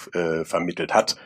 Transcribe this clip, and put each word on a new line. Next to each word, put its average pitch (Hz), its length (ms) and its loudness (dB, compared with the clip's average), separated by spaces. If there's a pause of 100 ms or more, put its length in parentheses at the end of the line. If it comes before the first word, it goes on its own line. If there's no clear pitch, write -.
(140)
äh, 82 320 0
vermittelt - 480 -2
hat. - 220 4 (100)